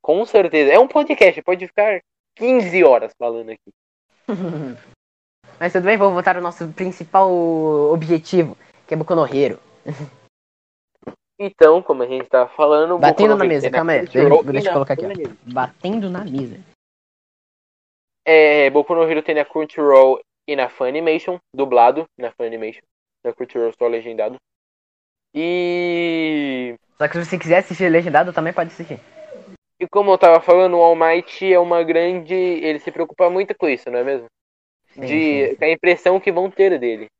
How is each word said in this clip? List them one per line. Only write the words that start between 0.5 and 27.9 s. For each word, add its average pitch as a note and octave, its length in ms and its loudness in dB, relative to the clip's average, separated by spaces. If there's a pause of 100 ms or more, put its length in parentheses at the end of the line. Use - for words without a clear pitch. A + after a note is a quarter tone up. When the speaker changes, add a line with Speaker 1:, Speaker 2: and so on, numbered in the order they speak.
Speaker 1:
É F#3+ 80 8
um C4+ 80 4
podcast, A3+ 540 2
pode F3+ 260 -4
ficar G#3 320 -2 (360)
quinze G3+ 460 0
horas A#2 340 4
falando A#2 340 -8
aqui. A2 200 -20 (560)
Speaker 2:
<laughs> - 1300 -12
Mas F3 140 -4
tudo F#3 120 -2
bem, G#3+ 120 2
vamos G3 180 2
voltar F3+ 220 0
ao F3 60 -8
nosso E3+ 300 -10
principal F#3 600 -2
objetivo, D#3+ 1200 -2 (300)
que - 80 -6
é - 20 -4
Boku D#3+ 180 -4
no D#3+ 120 2
Hero. C3 320 -2 (280)
<laughs> C#3+ 320 -14 (1200)
Speaker 1:
Então, F3 400 4
como C#3 220 -4
a A#2+ 60 -2
gente C3 200 -8
tava B2+ 220 0
falando, D3+ 480 0
Boku - 40 -4
Speaker 2:
Batendo F3 260 4
Speaker 1:
no G#3 80 2
Speaker 2:
na G3 80 0
Speaker 1:
Hero F#3 100 0
Speaker 2:
mesa, C#3 80 -2
Speaker 1:
tem B2 80 -4
na E3+ 80 -4
Speaker 2:
calma E3 140 -2
aí, C#3 80 0
Speaker 1:
Crunchyroll D3 420 2
Speaker 2:
deixa, C#3+ 100 -8
deixa G3 140 -4
Speaker 1:
e - 0 -
Speaker 2:
eu F#3 40 0
Speaker 1:
na F3 40 -4
Speaker 2:
colocar C#3 200 -2
aqui, D#3+ 100 -8
ó. G3 40 -8
Speaker 1:
Funimation. D3+ 280 -12 (100)
Speaker 2:
Batendo F3+ 640 -8
na F#3 140 -10
mesa. C3+ 360 -10 (1700)
Speaker 1:
É, D3+ 440 6
Boku D3 220 0
no E3 160 2
Hero D#3 140 -2
tem D#3 140 -4
na D3 80 0
Crunchyroll C#3+ 760 2 (280)
e D3 80 -4
na B2+ 120 -2
Funimation, D#3+ 680 -4 (160)
dublado C3 520 2 (120)
na A#2+ 140 -12
Funimation. A2+ 500 -12 (420)
Na A#2 80 -6
Crunchyroll A#2 460 -6
só A#2+ 80 -2
legendado. A#2 480 -6 (1000)
E E3 1400 -6 (220)
Speaker 2:
Só D3 100 -4
que - 80 -8
se E3+ 100 -6
você F3 140 -8
quiser E3 200 0
assistir F#3 300 -4
legendado, E3+ 440 0